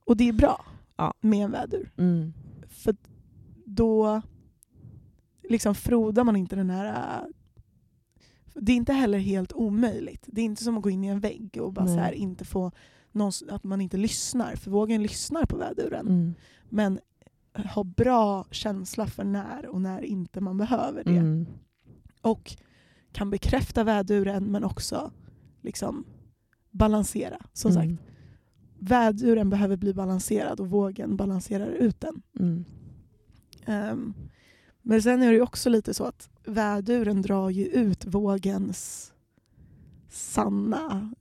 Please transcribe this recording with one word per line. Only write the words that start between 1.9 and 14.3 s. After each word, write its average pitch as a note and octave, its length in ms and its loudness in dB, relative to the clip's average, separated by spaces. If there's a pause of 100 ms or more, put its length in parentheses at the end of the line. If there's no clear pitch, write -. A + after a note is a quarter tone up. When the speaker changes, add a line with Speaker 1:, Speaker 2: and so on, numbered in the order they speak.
Speaker 2:
Mm. E3+ 360 2 (360)
Speaker 1:
För - 260 -2 (680)
då, A3 560 2 (1300)
liksom, G#3+ 260 2
frodar A3 480 2
man A3+ 120 4
inte F#3+ 200 -2
den F#3+ 140 0
här, F#3 160 -4 (360)
äh, D#4+ 40 -12 (1300)
det A3+ 160 0
är B3 40 6
inte A#3+ 180 2
heller A#3+ 240 4
helt F#3+ 360 0
omöjligt. A3 760 -2
Det G#3+ 140 -4
är A3+ 40 0
inte G#3+ 180 -4
som A#3 140 -2
att G3+ 60 -6
gå G3+ 60 2
in F#3+ 140 -2
i G3 40 -4
en G3 120 -2
vägg G#3 420 -6
och F#3+ 120 -6
bara F#3+ 120 0
Speaker 2:
Nej. F3 100 2
Speaker 1:
så E3+ 60 2
här, F3 100 0
inte F#3 340 -6
få F#3 260 -4 (400)
någon G#3 180 0
s-, - 200 -6
att G3+ 140 -10
man G3 180 -2
inte F#3+ 160 -4
lyssnar. A3+ 580 -2